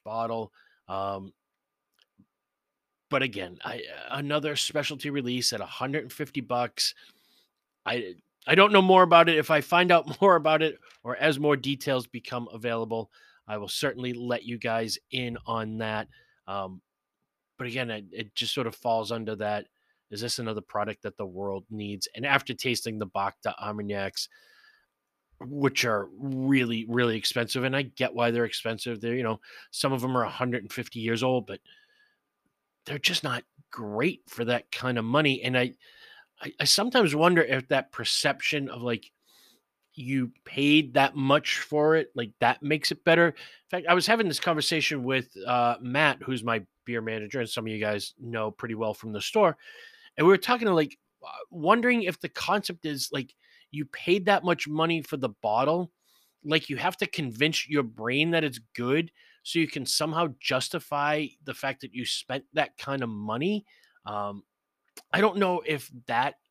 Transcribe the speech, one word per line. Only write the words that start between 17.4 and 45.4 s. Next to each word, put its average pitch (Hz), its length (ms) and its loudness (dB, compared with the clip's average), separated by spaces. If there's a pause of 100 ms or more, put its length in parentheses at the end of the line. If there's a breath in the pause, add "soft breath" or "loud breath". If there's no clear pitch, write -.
but 123 80 -8
again, 120 240 -6
it, 107 220 -8
it 104 220 -12
just - 200 -4
sort 127 120 -2
of 113 80 -6
falls 113 380 -2
under 110 240 -6
that. 104 300 -4 (440)
Is 104 100 -10
this 117 180 -4
another 110 220 -4
product 104 420 -6
that 104 140 -10
the 104 100 -8
world 98 440 -8
needs? 104 440 -8
And 123 120 -8
after 139 280 2
tasting 117 440 -4
the 107 80 -4
Bhakta 98 520 -4
Armagnacs, 104 680 -6 (1120 soft breath)
which 135 440 0
are 107 240 0 (100)
really, 131 720 2
really 117 280 2
expensive, 120 480 -2
and 131 100 0
I 139 80 0
get 131 320 -2
why 120 160 4
they're 117 140 2
expensive. 113 560 -6
They're, 117 140 -2
you 127 80 -2
know, 110 180 -2 (300 loud breath)
some 139 220 -2
of 123 100 -2
them 127 140 0
are 117 80 4
a 101 60 -2
hundred 123 320 -4
and 104 100 -14
fifty 120 280 -8
years 113 220 0
old, 127 240 0
but 101 140 -12 (1200 soft breath)
they're 143 140 -8
just - 260 0
not 123 200 -4 (260)
great 117 580 -2
for - 160 -6
that 120 260 -2
kind 127 280 -2
of 110 60 -2
money. 135 380 2
And 131 140 -2
I, 123 180 0 (680 loud breath)
I, - 180 -12
I 147 40 2
sometimes 208 500 4
wonder 170 280 6
if 131 260 0
that 135 240 0
perception 139 760 -2
of, 120 140 -10
like, 120 280 -4 (920 soft breath)
you 127 320 -2 (120)
paid 143 500 4
that 139 200 4
much 139 440 2
for 151 380 2
it, 156 180 0
like, 120 260 -6
that 123 220 4
makes 147 280 0
it - 140 -8
better. 170 240 8
In 151 60 0 (360 loud breath)
fact, 180 160 -4
I 170 80 6
was 175 120 2
having 226 200 4
this 156 140 -2
conversation 151 640 0
with, 131 240 0 (180)